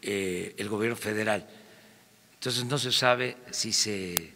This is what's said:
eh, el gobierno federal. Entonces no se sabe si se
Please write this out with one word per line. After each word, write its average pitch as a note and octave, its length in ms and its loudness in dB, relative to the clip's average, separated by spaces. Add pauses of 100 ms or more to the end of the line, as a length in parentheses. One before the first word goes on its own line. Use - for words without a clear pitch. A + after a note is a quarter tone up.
eh, F#2+ 560 -2
el G2+ 120 -4
gobierno A2 260 0
federal. G#2+ 520 0 (880)
Entonces B2 300 -2
no C#3 120 0
se B2+ 140 0
sabe B2 460 4 (120)
si - 240 -2
se F2+ 640 0